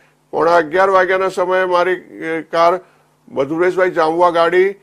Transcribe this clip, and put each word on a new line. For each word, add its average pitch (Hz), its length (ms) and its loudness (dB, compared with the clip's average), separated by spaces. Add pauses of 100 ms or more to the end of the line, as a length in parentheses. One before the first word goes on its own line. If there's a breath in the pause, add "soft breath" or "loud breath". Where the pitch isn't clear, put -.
(300 soft breath)
પોણા 165 260 2
અગિયાર 170 340 2
વાગ્યાના 190 380 2
સમયે 185 360 -2
મારી, 180 280 0
એ, 160 500 -10
કાર 170 380 0 (520 soft breath)
મધુરેશભાઈ 170 580 -2
જામવા 165 400 0
ગાડી 175 520 2